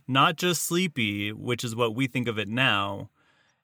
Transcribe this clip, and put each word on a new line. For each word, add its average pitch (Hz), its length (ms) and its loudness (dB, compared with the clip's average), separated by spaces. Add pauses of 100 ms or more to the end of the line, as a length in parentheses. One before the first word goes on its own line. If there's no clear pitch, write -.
not 143 300 4
just 175 260 0
sleepy, 110 720 0
which 113 320 -4
is 113 100 -6
what 113 220 0
we 131 100 0
think 123 220 -2
of 107 100 -4
it 101 100 -4
now. 104 640 0 (540)